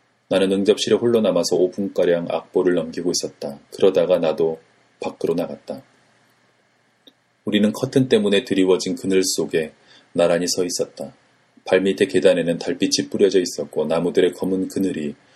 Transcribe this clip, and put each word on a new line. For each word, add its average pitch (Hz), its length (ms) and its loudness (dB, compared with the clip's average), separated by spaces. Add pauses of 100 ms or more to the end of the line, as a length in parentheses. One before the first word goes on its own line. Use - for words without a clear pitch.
(280)
나는 95 220 0
응접실에 101 460 2
홀로 117 240 2
남아서 87 360 2
오 120 140 2
분가량 87 580 0
악보를 90 460 0
넘기고 85 380 -4
있었다. 73 480 -8 (100)
그러다가 90 480 4
나도 80 400 0 (400)
밖으로 - 360 -4
나갔다. - 500 -8 (1600)
우리는 104 280 0
커튼 131 360 0
때문에 101 360 2
드리워진 92 520 0
그늘 95 280 0
속에 80 480 -4 (400)
나란히 87 360 2
서 92 160 -2
있었다. - 500 -8 (500)
발밑에 95 420 2
계단에는 87 520 2
달빛이 - 500 -4
뿌려져 95 320 2
있었고 76 460 -4
나무들의 85 460 0
검은 - 360 -4
그늘이 82 460 -4 (200)